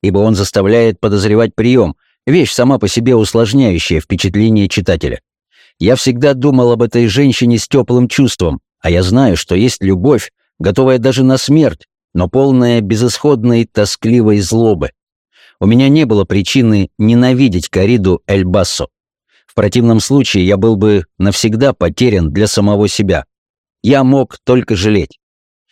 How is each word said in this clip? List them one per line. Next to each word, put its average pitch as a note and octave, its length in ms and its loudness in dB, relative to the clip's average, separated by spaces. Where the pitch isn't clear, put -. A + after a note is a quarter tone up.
ибо G2 180 0
он G#2+ 160 2
заставляет G2+ 640 0
подозревать G#2 560 0
приём, A2+ 400 0
вещь D3 260 0
сама B2 240 0
по G#2+ 100 -2
себе A#2+ 280 0
усложняющая A2 840 0
впечатление G2+ 680 0
читателя. E2+ 520 -4
Я A2 160 2
всегда C3 380 -2
думал B2+ 380 2
об A#2 100 0
этой A#2+ 260 0
женщине A#2+ 500 0
с - 100 -6
тёплым B2 400 0
чувством, F2+ 520 -2
а E2+ 80 -4
я F2 120 2
знаю, G2+ 360 2
что - 180 -4
есть A2+ 260 0
любовь, G2 500 0
готовая C3 380 0
даже B2+ 260 0
на C3 140 2
смерть, C#3+ 480 0
но F2+ 140 -2
полная B2 540 0
безысходной, A#2 840 0
тоскливой G#2+ 760 0
злобы. G2+ 500 -2
У F#2 40 -2
меня B2 240 4
не D3+ 160 2
было G#2 200 0
причины G#2 720 0
ненавидеть A#2+ 720 0
Кариду G2 580 0
Эль G2 180 0
Бассо. F2+ 420 -2
В - 100 -16
противном A2+ 440 2
случае A2 480 0
я G2 100 2
был A2 180 2
бы G#2 300 0
навсегда A2 560 -2
потерян F2 580 -2
для G2+ 160 0
самого G#2 400 0
себя. F#2 380 -4
Я C3+ 200 2
мог C3 400 0
только B2 320 0
жалеть. G2 440 -2